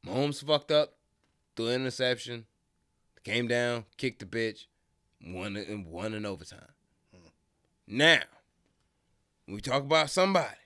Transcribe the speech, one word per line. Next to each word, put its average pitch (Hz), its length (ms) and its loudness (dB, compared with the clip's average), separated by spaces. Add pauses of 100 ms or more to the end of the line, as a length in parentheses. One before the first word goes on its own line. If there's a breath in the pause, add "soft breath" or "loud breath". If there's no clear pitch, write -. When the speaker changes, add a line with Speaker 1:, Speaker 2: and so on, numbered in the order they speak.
Speaker 1:
Mahomes 143 400 -2
fucked 147 260 0
up, 151 220 4 (640)
threw 113 140 -2
an 127 120 0
interception, 123 640 -2 (760)
came 120 240 0
down, 120 380 0 (120)
kicked 127 220 -4
the 107 60 -12
bitch, 110 400 -4 (600)
won 92 320 -8
it, 104 100 -8
and 101 200 -8
won 92 260 -6
in 107 120 -6
overtime. - 440 -12 (440)
Speaker 2:
Hmm. 85 140 -20 (600)
Speaker 1:
Now, 135 340 6 (1200)
when 98 100 -10
we 104 60 -8
talk 135 220 0
about 151 280 4
somebody 185 440 2 (100)